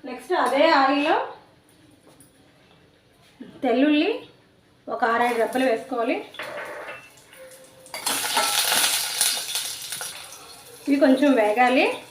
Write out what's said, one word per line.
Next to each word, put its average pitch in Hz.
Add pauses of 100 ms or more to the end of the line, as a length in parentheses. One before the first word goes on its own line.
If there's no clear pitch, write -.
నెక్స్ట్ 247 (120)
అదే 269 (160)
ఆయిల్లో 285 (2500)
తెల్లుల్లి 294 (760)
ఒక - (120)
ఆరేడు 240
రెబ్బలు 254
వేసుకోవాలి. 240 (4000)
ఇవి 285
కొంచెం 277 (100)
వేగాలి. 247 (260)